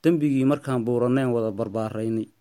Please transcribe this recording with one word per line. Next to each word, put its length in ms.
Dembigii 400
markaan 400
buuranneen 480
wada 180
barbaaraynay. 760